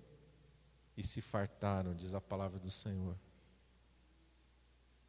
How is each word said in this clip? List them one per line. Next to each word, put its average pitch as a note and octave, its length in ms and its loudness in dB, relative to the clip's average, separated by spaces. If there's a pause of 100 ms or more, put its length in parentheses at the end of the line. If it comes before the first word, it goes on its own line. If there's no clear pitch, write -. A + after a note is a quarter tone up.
(960)
e G#2 80 -2
se - 160 0
fartaram, G2 760 2
diz F#2 180 -2
a G2 80 0
palavra F#2+ 380 -2
do F#2 100 -4
Senhor. F#2 480 0 (1900)